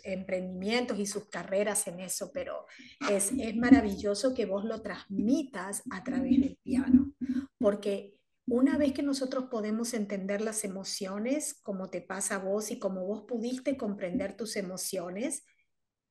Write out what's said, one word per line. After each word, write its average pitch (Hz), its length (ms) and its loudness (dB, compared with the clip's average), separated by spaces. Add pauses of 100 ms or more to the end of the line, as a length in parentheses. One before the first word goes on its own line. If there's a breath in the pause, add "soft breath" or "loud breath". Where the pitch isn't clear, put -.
emprendimientos 190 920 -2
y 202 80 -2
sus 202 200 -6
carreras 196 600 -2
en 175 120 -10
eso, 180 320 -6
pero - 340 -8 (440 loud breath)
es, 196 300 2
es 220 160 -2
maravilloso 233 800 6
que 220 100 0
vos 196 180 -2
lo 220 200 -4
transmitas 202 1080 -2
a 190 140 -8
través 254 360 2
del - 220 2
piano, 254 520 4 (440 loud breath)
porque 202 560 0 (340)
una 269 300 6
vez 285 160 4
que - 100 -2
nosotros 262 460 0
podemos 220 460 -2
entender 202 460 -2
las 220 220 -2
emociones, 202 1000 -4
como 190 260 -6
te 180 120 -6
pasa 202 340 -4
a 190 40 -2
vos 196 300 0
y - 100 -6
como 190 280 -2
vos 214 200 -4
pudiste 254 480 -2
comprender 196 640 -4
tus 220 180 -8
emociones, 185 880 -4 (680)